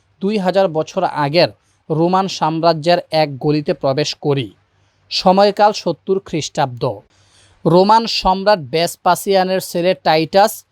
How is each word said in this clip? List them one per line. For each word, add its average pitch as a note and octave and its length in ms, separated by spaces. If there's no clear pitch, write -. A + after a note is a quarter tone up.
দুই G#3 180
হাজার F#3 300
বছর D#3+ 360
আগের D3 440
রোমান F3+ 380
সাম্রাজ্যের E3 680
এক D3+ 280
গলিতে D3+ 360
প্রবেশ C#3 400
করি। C3+ 360
সময়কাল G3+ 640
সত্তর F#3+ 520
খ্রিস্টাব্দ। C3 720
রোমান G3+ 400
সম্রাট F#3+ 520
ভেসপাসিয়ানের F3+ 1000
ছেলে F3+ 340
টাইটাস F3+ 760